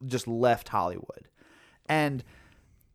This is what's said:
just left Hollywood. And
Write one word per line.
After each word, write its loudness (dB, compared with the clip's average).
just -4
left 2
Hollywood. -4
And 0